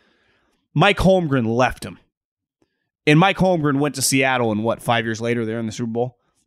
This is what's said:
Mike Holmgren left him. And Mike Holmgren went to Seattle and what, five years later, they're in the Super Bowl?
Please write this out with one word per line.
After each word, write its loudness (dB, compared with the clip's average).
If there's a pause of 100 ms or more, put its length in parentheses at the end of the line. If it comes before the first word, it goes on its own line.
(720)
Mike 2
Holmgren 2
left -2
him. -16 (1080)
And 6
Mike 4
Holmgren 0
went -2
to -10
Seattle 0
and -2
what, -4
five 0
years -6
later, -4
they're -6
in -6
the -8
Super -8
Bowl? -4 (300)